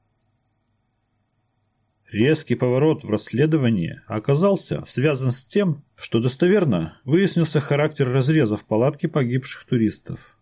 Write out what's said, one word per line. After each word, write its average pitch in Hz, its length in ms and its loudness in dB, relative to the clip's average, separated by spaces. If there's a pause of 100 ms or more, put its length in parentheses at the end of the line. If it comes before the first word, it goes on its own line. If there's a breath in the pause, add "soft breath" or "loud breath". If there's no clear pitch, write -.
(2000)
Резкий 127 420 0
поворот 127 500 0
в 101 60 -10
расследовании 117 960 0
оказался 151 800 0
связан 131 460 -2
с - 120 -2
тем, 190 400 -2 (120)
что - 240 -4
достоверно 131 840 0
выяснился 170 540 2
характер 147 520 0
разреза 131 440 2
в - 100 -10
палатке 135 420 0
погибших 127 560 -4
туристов. - 800 -4